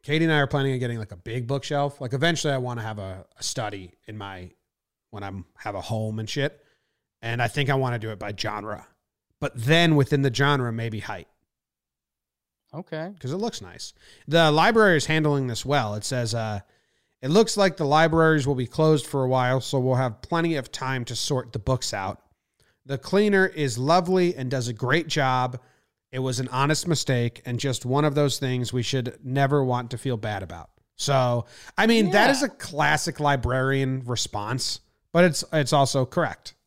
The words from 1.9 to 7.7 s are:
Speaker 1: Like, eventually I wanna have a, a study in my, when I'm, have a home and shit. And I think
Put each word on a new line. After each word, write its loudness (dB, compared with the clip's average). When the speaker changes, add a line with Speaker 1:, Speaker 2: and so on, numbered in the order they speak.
Speaker 1:
Like, -6
eventually 0
I 0
wanna -6
have -8
a, -10
a -12
study -8
in -14
my, -12
when -12
I'm, -10
have -10
a -6
home -6
and -8
shit. -4
And -2
I 0
think -2